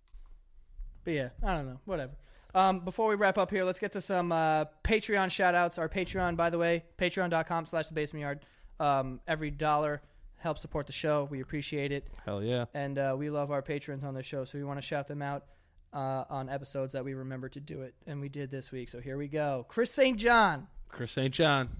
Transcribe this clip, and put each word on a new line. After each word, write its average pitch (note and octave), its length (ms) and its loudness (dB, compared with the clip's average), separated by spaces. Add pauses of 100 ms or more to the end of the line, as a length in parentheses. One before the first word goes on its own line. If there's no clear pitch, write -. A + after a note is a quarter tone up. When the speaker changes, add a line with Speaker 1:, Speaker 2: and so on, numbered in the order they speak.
(1040)
Speaker 1:
But F3+ 100 -4
yeah, C3 160 -2 (140)
I F#3+ 120 2
don't C#3+ 120 -2
know. B2+ 180 -10
Whatever. C#3+ 280 -4 (400)
Um, F#3 280 6
before G3+ 280 0
we G#3 60 2
wrap G3+ 220 4
up - 140 4
here, G3 140 2
let's F3+ 140 0
get G3+ 140 -4
to G3 80 -4
some, F3 300 0
uh, D#3 340 4 (180)
Patreon G#3 460 2
shout-outs. F3 480 4
Our D#3+ 120 0
Patreon, F3+ 480 0
by E3+ 120 4
the E3+ 80 2
way, E3+ 280 2 (120)
patreon F3+ 320 2
dot D#3+ 180 2
com E3 180 -2
slash D#3+ 240 -2
the E3 40 -12
basement D3+ 280 -4
yard. C#3+ 240 -6 (340)
Um, C3+ 480 2
every D#3 240 -2
dollar D3 500 2 (360)
helps D#3 240 -4
support D3+ 260 -6
the C#3 60 -10
show. D3+ 360 2
We C3+ 120 -6
appreciate C#3+ 500 -4
it. C#3+ 160 -4 (160)
Speaker 2:
Hell G2+ 200 -4
yeah. A#2+ 300 0
Speaker 1:
And, C#3 240 -4
uh, C3+ 200 2
we D3 120 -4
love D3 220 -2
our C#3 100 0
patrons C#3+ 420 -6
on C#3 100 -6
the C3 100 -6
show, C3+ 220 -6
so C#3+ 120 -10
we C#3+ 60 -6
wanna C#3 180 -6
shout C#3+ 260 -4
them D3 140 -6
out, C#3+ 240 -4 (460)
uh, C3+ 380 -4
on C3 200 -6
episodes C3+ 440 -6
that C3 100 -4
we C3+ 100 -6
remember C3 360 -8
to C#3 100 -14
do D3 220 -10
it. C3 120 -12 (140)
And C#3+ 140 -6
we C#3 80 -6
did C#3 220 -8
this C3+ 200 -8
week, B2 180 -8
so A#2+ 120 -12
here C3+ 160 -6
we D3 100 -4
go. C#3+ 400 0
Chris A#3+ 240 0
Saint C4 260 4
John. G#3+ 500 6 (200)
Speaker 2:
Chris - 240 -6
Saint C3+ 220 2
John. C#3 360 4 (100)